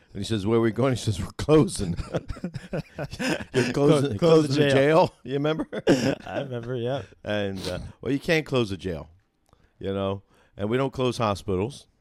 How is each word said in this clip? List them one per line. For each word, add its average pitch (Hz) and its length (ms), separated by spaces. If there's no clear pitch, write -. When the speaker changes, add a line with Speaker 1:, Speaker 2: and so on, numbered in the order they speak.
Speaker 1:
And 98 80
he - 20
says, 101 220
"Where 117 120
are 113 40
we 113 100
going?" 127 220
He - 40
says, 95 220
"We're - 60
closing." 120 580
<laughs> - 20
You're 143 1000
closing, - 0
Speaker 2:
Close, - 0
close 139 460
Speaker 1:
closing 160 240
Speaker 2:
the 151 100
Speaker 1:
the 139 60
Speaker 2:
jail. 135 40
Speaker 1:
jail. 151 480
You 127 120
remember? 151 320
<laughs> 160 400
Speaker 2:
I 101 140
remember, 123 360
yeah. 120 260
Speaker 1:
And, 101 440
uh, 90 100
well, 131 120
you 143 60
can't 160 280
close 120 240
the 98 60
jail, 80 320
you 98 140
know. 98 300
And 101 120
we 120 80
don't 135 160
close 127 260
hospitals, 104 680